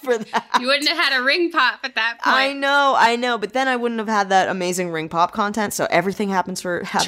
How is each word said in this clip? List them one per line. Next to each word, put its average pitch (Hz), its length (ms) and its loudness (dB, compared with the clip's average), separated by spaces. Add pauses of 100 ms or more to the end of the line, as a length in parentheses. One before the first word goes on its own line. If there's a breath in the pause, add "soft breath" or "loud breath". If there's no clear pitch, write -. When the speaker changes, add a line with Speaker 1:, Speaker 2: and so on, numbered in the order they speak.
Speaker 1:
for 247 140 0
that. - 420 -4
Speaker 2:
You 247 80 -4
wouldn't 277 200 0
have 349 80 -2
had 277 240 0
a 247 40 -2
ring 330 260 2
pop 254 320 0
at 262 140 -8
that 233 260 -2
point. 254 140 2
Speaker 1:
I 269 160 2
know, 277 440 2
I 233 200 4
know, 240 220 -2
but 208 160 -6
then 262 120 0
I 262 80 2
wouldn't 233 240 -2
have 220 100 -4
had 202 200 2
that 190 200 4
amazing 180 440 -2
ring 160 160 -4
pop 170 240 2
content. 208 400 -2
So - 180 -2
everything 190 380 0
happens 185 320 -2
for, 175 240 -4
happens - 240 -2